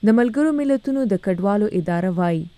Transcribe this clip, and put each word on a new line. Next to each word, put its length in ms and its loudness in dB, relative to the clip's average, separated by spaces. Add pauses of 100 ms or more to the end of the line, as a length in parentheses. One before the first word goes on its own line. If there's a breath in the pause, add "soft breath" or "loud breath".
د 140 6
ملګرو 420 0
ملتونو 500 0
د 160 -2
کډوالو 420 0 (120)
اداره 360 -2
وایي 240 0 (160)